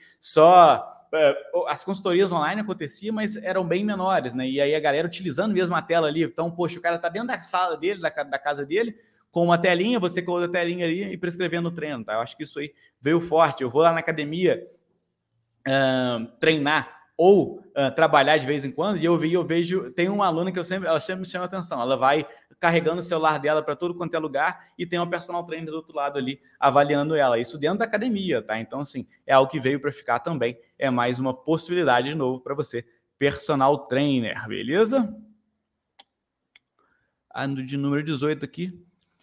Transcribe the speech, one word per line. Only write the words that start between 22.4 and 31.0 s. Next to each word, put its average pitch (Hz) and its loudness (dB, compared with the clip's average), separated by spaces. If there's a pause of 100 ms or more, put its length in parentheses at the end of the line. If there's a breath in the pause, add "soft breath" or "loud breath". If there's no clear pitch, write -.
carregando 170 2
o 170 -8
celular 156 0
dela 151 0
pra 151 -4
tudo 175 -4
quanto 170 -6
é 160 -2
lugar 156 -4 (100)
e 175 -6
tem 175 -6
uma 175 -4
personal 175 -8
trainer 160 -10
do 156 -8
outro 160 -14
lado 143 -4
ali 135 -6 (180 soft breath)
avaliando 147 2
ela, 127 4
isso 123 -6
dentro 160 -2
da 226 -2
academia, 202 -2
tá? 110 -6
Então, 131 -10
assim, 135 -10 (220 soft breath)
é 139 4
algo 135 6
que 156 -6
veio 135 0
pra 143 -4
ficar 120 -4
também, 123 -4 (200 soft breath)
é 139 -2
mais 123 0